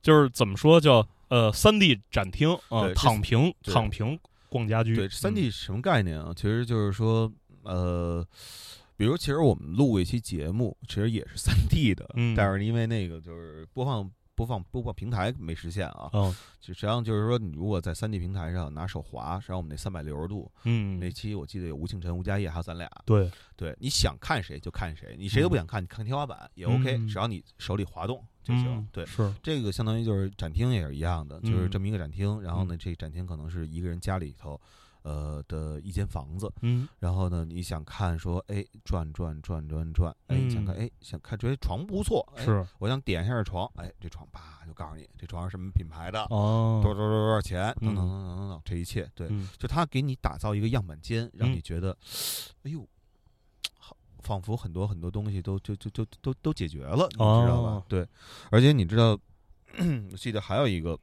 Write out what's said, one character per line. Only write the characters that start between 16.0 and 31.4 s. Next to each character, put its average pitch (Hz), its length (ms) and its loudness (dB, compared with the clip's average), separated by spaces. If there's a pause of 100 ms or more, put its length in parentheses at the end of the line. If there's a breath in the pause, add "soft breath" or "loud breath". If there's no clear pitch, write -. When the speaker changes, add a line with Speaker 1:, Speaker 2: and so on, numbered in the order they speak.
Speaker 1:
哦。 98 220 4 (240 loud breath)
Speaker 2:
就 - 140 -14
实 - 80 -10
际 104 60 -2
上 117 160 0
就 110 100 0
是 104 140 2
说， 120 100 4
你 101 160 -2
如 80 120 -6
果 101 140 2
在 82 140 -4
三 110 180 -4
D 98 80 -2
平 90 140 -4
台 85 180 -4
上 82 220 -4
拿 80 120 -6
手 78 160 -6
滑， 73 440 -8
然 - 40 -18
后 92 80 -4
我 90 40 -4
们 80 80 -8
那 73 80 -10
三 98 140 -6
百 82 120 -8
六 76 180 -6
十 85 60 -4
度， 98 240 -8 (120)
Speaker 1:
嗯。 104 360 0
Speaker 2:
那 87 100 -4
期 104 260 -8
我 76 100 -8
记 95 140 -10
得 90 80 -6
有 76 80 -6
吴 78 120 -6
庆 92 140 -6
辰、 87 140 -2
吴 90 60 -4
家 98 160 0
业 95 120 -2
还 82 80 -6
有 85 60 -4
咱 85 140 -10
俩。 85 120 -10 (160)
Speaker 1:
对。 101 240 6 (260 soft breath)
Speaker 2:
对， 80 240 -8
你 123 100 -4
想 76 300 2
看 131 220 0
谁 73 180 -10
就 87 120 -8
看 82 240 -6
谁， 53 220 -16
你 95 100 -8
谁 127 140 4
都 175 80 4
不 170 60 4
想 85 100 0
看， 104 160 -6
Speaker 1:
嗯。 - 20 -4
Speaker 2:
你 87 40 -8
看 110 180 -10
天 127 100 -2
花 143 100 -2
板 - 300 -14
也 90 100 -10
OK， 127 320 4
Speaker 1:
嗯。 113 100 -2
Speaker 2:
只 104 100 -4
要 107 100 0
你 104 160 -6 (140)
手 - 180 -4
里 101 80 0
滑 85 240 -8
动 123 160 -6 (200)
就 123 120 0
行。 123 120 2
Speaker 1:
嗯， 110 240 -4
Speaker 2:
对， - 140 -8
Speaker 1:
是。 101 360 0
Speaker 2:
这 151 200 -2
个 104 100 -2
相 110 140 -2
当 110 140 0
于 113 60 -2
就 110 80 2
是 95 180 0
展 82 200 -6
厅 120 200 2
也 92 140 2
是 71 100 -8
一 71 40 -6
样 80 280 -2
的， 73 160 -14